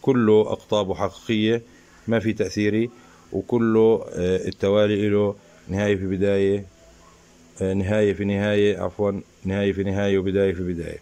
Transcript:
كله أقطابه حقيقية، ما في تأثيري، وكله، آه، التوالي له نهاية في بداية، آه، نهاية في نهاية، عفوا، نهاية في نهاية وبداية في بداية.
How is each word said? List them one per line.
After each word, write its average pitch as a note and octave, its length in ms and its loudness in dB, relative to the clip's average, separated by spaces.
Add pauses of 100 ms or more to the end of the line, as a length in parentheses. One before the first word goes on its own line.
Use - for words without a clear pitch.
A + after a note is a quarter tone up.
كله A2 400 4
أقطابه G#2 540 -2
حقيقية، A2 680 -2 (460)
ما A2+ 120 0
في G#2 140 -2
تأثيري، G#2 560 -2 (420)
وكله، A2 800 2
آه، F2+ 380 -2
التوالي G#2 640 0
له G2+ 260 0 (320)
نهاية G2+ 280 0
في F#2+ 100 -6
بداية، G2 600 0 (960)
آه، F#2+ 120 -2
نهاية G2 400 0
في G2+ 120 -4
نهاية، G2+ 540 0
عفوا، G2 420 -4 (240)
نهاية G2 280 -2
في F#2+ 100 -4
نهاية G2 340 0
وبداية F#2+ 360 0
في F#2 100 -6
بداية. E2 380 -8